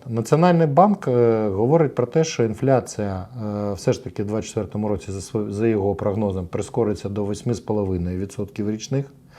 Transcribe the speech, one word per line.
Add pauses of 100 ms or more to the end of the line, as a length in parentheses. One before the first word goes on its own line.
Національний
банк,
е,
говорить
про
те,
що
інфляція, (420)
е,
все
ж
таки
в
двадцять
четвертому
році
за
сво-,
за
його
прогнозом
прискориться
до
восьми
з
половиною
відсотків
річних. (320)